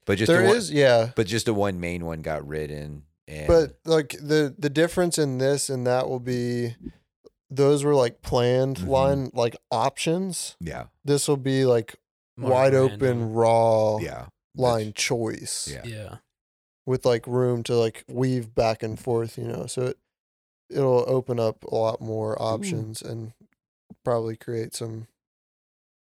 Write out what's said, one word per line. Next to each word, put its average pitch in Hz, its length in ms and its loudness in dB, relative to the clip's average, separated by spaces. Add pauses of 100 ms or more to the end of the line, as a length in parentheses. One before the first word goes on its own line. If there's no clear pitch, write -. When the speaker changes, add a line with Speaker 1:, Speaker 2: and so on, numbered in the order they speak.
Speaker 1:
but 101 140 0
just 110 120 2
the 165 60 6
Speaker 2:
There 175 100 4
Speaker 1:
one, 208 100 6
Speaker 2:
is, 190 140 -4
yeah. 123 460 4
Speaker 1:
but 113 100 2
just 107 200 -4
the 113 80 2
one 98 260 -2
main 87 240 -4
one 82 160 -6
got 76 260 -6
ridden. 73 580 -8 (220)
And 78 220 -12
Speaker 2:
But, 165 380 2
like, 160 240 2 (100)
the, 147 380 0
the 147 100 -2
difference 165 480 0
in 139 220 0
this 135 320 0
and 127 160 -4
that 127 240 2
will 131 100 -4
be, 120 560 -4 (720)
those 139 340 4
were, 147 120 2
like, 123 260 2
planned 127 560 2
Speaker 1:
Mm-hmm. 92 140 -4
Speaker 2:
line, 135 420 2
like, 117 240 0 (140)
options. 165 880 -2
Speaker 1:
Yeah. 135 280 -10 (180)
Speaker 2:
This 143 200 2
will 143 120 2
be, 135 260 0
like, 120 300 2 (420)
Speaker 3:
More 123 140 -2
Speaker 2:
wide 131 240 6
Speaker 3:
random. 131 180 4
Speaker 2:
open, 117 400 0
raw 113 640 4
Speaker 1:
Yeah. 120 300 -8 (280)
Speaker 2:
line 117 340 0
Speaker 1:
That's - 140 -6
Speaker 2:
choice. - 680 -4
Speaker 1:
Yeah. 69 140 -12
Speaker 3:
Yeah. 107 300 -12 (680)
Speaker 2:
With, 127 220 -2
like, 120 200 4
room 123 360 0
to, 123 140 -2
like, 113 320 0
weave 123 460 -2
back 113 280 0
and 110 180 -6
forth, 117 380 -4
you 120 60 -8
know, 117 200 -8
so - 220 -6
it, 131 120 -6 (680)
it'll 131 400 2
open 127 320 0
up 110 240 -2
a - 100 -6
lot 110 280 0
more 110 320 -4
Speaker 1:
Ooh. - 100 -4
Speaker 2:
options 110 560 -4
and 113 320 -10 (720)
probably 113 320 -2
create 117 380 -8
some 113 320 -10 (1040)